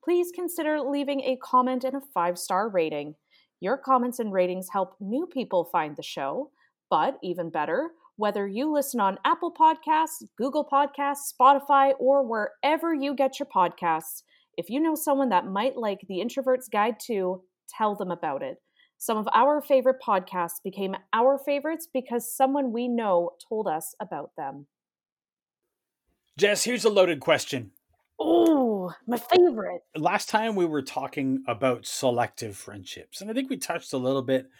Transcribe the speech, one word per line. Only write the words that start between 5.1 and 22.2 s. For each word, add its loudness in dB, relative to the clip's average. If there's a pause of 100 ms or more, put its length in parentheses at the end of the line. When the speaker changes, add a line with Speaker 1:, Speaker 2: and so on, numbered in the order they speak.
Speaker 1:
people -2
find -2
the -14
show, -6 (380)
but 2
even -6
better, -2 (240)
whether -2
you -4
listen -2
on 0
Apple 0
Podcasts, 2 (140)
Google -2
Podcasts, 0
Spotify, 6
or 4
wherever 0
you -2
get 0
your -6
podcasts, 0 (340)
if -8
you -2
know 0
someone 0
that 2
might -2
like -4
The -6
Introvert's -2
Guide 0
to, -2 (260)
tell -2
them -6
about -6
it. -10 (360)
Some -4
of -4
our 4
favorite 2
podcasts -2
became -6 (180)
our 4
favorites -4
because -4